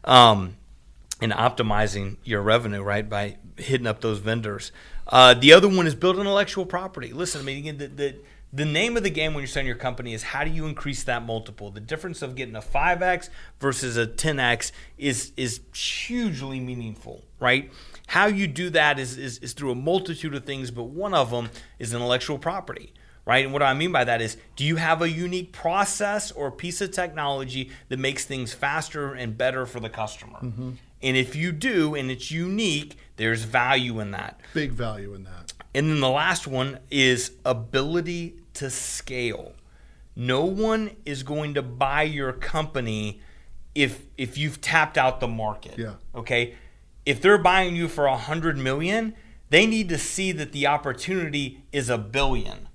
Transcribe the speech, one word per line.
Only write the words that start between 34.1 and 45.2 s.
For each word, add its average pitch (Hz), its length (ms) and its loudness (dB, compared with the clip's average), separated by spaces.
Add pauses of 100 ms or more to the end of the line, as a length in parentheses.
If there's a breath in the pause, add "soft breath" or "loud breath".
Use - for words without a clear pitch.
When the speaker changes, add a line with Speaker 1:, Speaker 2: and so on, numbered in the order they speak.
Speaker 1:
that. - 260 -10 (160)
Speaker 2:
Big 147 180 0
value 107 420 -6
in 98 100 -14
that. 90 280 -16 (220)
Speaker 1:
And 147 160 2
then 151 100 2
the 131 100 4
last 156 360 0
one 131 320 -2 (140)
is 127 400 4 (120)
ability 156 920 -2 (180)
to 135 160 -6
scale. - 840 -6 (600 soft breath)
No 127 300 0
one 214 460 0 (140)
is 131 200 -6
going 147 300 -4
to 139 80 0
buy 135 400 0
your 143 300 -2
company 113 880 -4 (540 soft breath)
if, 139 280 2 (140)
if 131 220 -6
you've 147 220 -4
tapped 156 360 2
out 131 220 2
the 123 80 -2